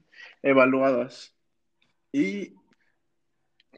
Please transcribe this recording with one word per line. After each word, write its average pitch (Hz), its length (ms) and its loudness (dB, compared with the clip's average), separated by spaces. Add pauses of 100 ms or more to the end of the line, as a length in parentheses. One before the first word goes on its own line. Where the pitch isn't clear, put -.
(420)
evaluadas 131 920 0 (800)
y 190 420 -4 (1200)